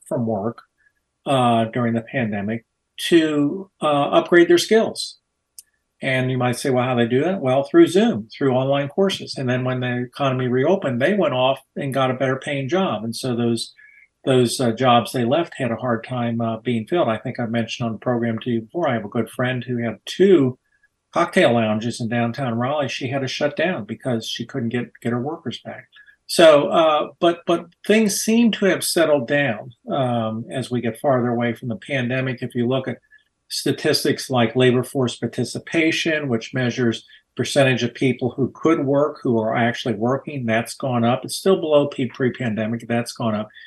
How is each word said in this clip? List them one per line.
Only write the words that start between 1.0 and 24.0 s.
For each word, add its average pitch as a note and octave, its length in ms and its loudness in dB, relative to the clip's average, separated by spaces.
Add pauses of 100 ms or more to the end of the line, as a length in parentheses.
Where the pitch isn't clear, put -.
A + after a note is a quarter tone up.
uh, A#2+ 400 2
during A#2 280 -2
the A#2 80 -2
pandemic A2 640 -4 (440)
to, D#3 600 2 (120)
uh, C#3+ 300 0
upgrade E3+ 360 6
their F3 100 6
skills. - 600 0 (840)
And C3 300 0
you C3 60 0
might B2 180 0
say, - 140 -2
"Well, B2 160 2
how B2+ 100 0
do A#2+ 80 4
they A2+ 60 0
do C3 160 2
that?" F#3 160 -2
Well, C3+ 220 2
through E3+ 240 6
Zoom, D#3+ 420 0
through C3+ 240 0
online C#3 340 2
courses. - 500 -2
And C3 120 -4
then B2+ 160 -2
when B2+ 160 -4
the B2 220 -4
economy B2+ 440 -2
reopened, C#3 540 0
they E3 120 2
went E3 200 2
off B2+ 260 0 (160)
and C#3 180 -6
got C3 160 2
a B2 40 -2
better C3 240 -2
paying C#3 320 -6
job. D3+ 340 -2
And A2+ 100 -6
so B2+ 220 -4
those, A#2 380 -2 (500)
those, B2+ 380 2
uh, A#2+ 100 2
jobs A#2+ 400 4
they B2 140 -2
left D#3 320 0
had B2 140 -4
a A2+ 40 -2
hard A#2 300 -4
time, A#2+ 340 -4
uh, A2+ 160 -2
being A2+ 320 -4
filled. E3+ 220 0
I A2 80 -2
think - 200 -8
I A#2 100 -4
mentioned A#2 380 -4
on A2+ 60 -4
the G#2 80 -10
program A#2 400 -2
to B2+ 100 -6
you A2+ 120 0
before, E3 260 -4
I C3 60 0
have A2 100 -4
a G2+ 60 -12
good A2+ 200 -2
friend B2+ 320 -4
who A#2+ 220 -6
had A2 220 -6
two E3+ 520 4 (560)
cocktail E3 420 2
lounges A2 440 -2
in A#2 80 -6
downtown A#2 500 -2
Raleigh. C3+ 300 -2
She B2+ 220 -6
had C#3 100 -4
to C3+ 80 -4
shut D3 300 -4
down D#3 260 -2
because A2+ 420 -4